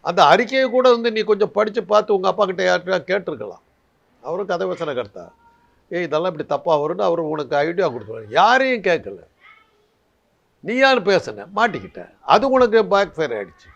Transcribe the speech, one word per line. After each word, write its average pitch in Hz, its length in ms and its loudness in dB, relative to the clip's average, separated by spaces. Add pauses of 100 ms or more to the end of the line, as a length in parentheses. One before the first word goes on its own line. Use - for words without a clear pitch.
அந்த 175 240 0
அறிக்கையை 240 460 4
கூட 254 200 4
வந்து 233 220 2
நீ 220 80 -2
கொஞ்சம் 208 320 0
படிச்சு 214 320 -2
பார்த்து 208 300 2
உங்க 190 140 0
அப்பா 185 160 0
கிட்ட 185 180 -4
யார்கிட்டயா 180 380 0 (100)
கேட்டிருக்கலாம். 151 520 -6 (600)
அவரும் 151 240 -6
கதை 185 200 -4
வசன 165 280 -6
கர்த்தா. 104 380 -10 (560)
"ஏய், 175 140 -6
இதெல்லாம் 160 280 -2
இப்படி 156 180 -10
தப்பா 147 320 0
வரும்னு" 156 200 -4
அவரு 170 280 -2
உனக்கு 147 280 -4
ஐடியா 170 340 -2
கொடுத்துருவாரு. 113 380 -12
யாரையும் 233 540 2
கேட்கல, 156 360 -2 (1400)
நீ 185 140 -8
யார் 262 280 4
பேசுன, 139 440 0 (100)
மாட்டிக்கிட்ட. 131 520 -4 (120)
அது 214 300 2
உனக்கு 226 360 4
பேக் 202 280 0
ஃபயர் 117 180 -4
ஆயிடுச்சு. 98 440 -10